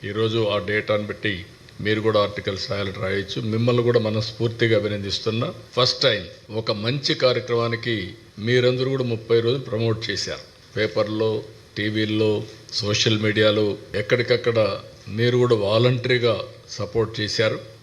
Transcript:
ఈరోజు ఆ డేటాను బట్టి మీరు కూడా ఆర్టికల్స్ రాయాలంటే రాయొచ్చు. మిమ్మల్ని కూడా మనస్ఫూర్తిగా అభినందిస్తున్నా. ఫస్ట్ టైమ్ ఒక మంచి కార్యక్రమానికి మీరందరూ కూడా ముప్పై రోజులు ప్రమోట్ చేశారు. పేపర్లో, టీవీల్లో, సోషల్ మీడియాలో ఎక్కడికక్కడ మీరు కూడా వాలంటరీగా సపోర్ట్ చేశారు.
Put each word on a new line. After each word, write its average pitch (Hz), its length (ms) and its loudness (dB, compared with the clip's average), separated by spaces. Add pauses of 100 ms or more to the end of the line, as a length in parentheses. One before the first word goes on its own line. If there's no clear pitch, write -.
ఈరోజు 110 420 0
ఆ 101 100 0
డేటాను 104 440 0
బట్టి 98 440 -6 (340)
మీరు 107 200 0
కూడా 107 200 4
ఆర్టికల్స్ 98 500 -4
రాయాలంటే 98 300 -4
రాయొచ్చు. 95 400 -4
మిమ్మల్ని 117 420 2
కూడా 117 180 4
మనస్ఫూర్తిగా 110 800 0
అభినందిస్తున్నా. 104 760 -2 (220)
ఫస్ట్ 123 260 2
టైమ్ 104 540 -2
ఒక 113 160 -2
మంచి 123 420 -2
కార్యక్రమానికి 117 1000 0 (240)
మీరందరూ 123 520 2
కూడా 131 140 0
ముప్పై 117 360 2
రోజులు 127 220 0
ప్రమోట్ 113 480 -2
చేశారు. - 680 -8
పేపర్లో, 107 680 0 (340)
టీవీల్లో, 107 680 0 (300)
సోషల్ 107 460 0
మీడియాలో 107 600 2 (160)
ఎక్కడికక్కడ 113 840 2 (280)
మీరు 120 300 2
కూడా 120 180 6
వాలంటరీగా 117 880 2 (260)
సపోర్ట్ 104 500 -4
చేశారు. 107 400 0 (220)